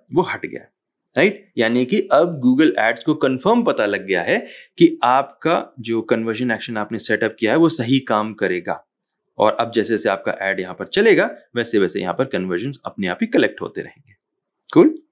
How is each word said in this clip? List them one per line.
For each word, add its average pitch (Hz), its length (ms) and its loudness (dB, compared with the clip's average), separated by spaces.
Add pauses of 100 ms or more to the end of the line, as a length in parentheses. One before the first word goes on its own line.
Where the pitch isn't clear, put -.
(140)
वो 170 100 2
हट - 220 -8
गया, - 220 -14 (480)
राइट? 170 300 2 (120)
यानी 120 280 2
कि 202 140 0 (140)
अब 160 280 2
Google 127 300 4 (100)
Ads 117 220 -2
को 151 120 0
कन्फर्म 151 480 0
पता - 220 0
लग 98 200 -4
गया 92 160 0
है 131 160 -2 (400)
कि - 260 4
आपका 135 520 2 (240)
जो 113 220 -2
कन्वर्जन 113 500 -2
एक्शन 110 260 -6
आपने 107 220 -6
सेटअप 110 400 -2
किया 110 120 2
है 143 60 4
वो 165 120 6
सही 131 380 0
काम 107 260 0
करेगा 90 500 -4 (540)
और 104 220 2
अब 113 120 -4
जैसे 107 180 0
जैसे 107 200 0
आपका 98 220 -2 (100)
ऐड 98 180 -4
यहाँ 92 140 -10
पर 90 140 -10
चलेगा 208 420 2 (260)
वैसे 117 240 0
वैसे 95 220 0
यहाँ 87 120 -4
पर 131 120 0
कन्वर्जन 92 480 -4 (120)
अपने - 220 -6
आप 90 140 -4
ही 226 60 -2
कलेक्ट - 340 0
होते 87 200 -10
रहेंगे। - 340 -20 (540)
Cool? 247 220 6 (200)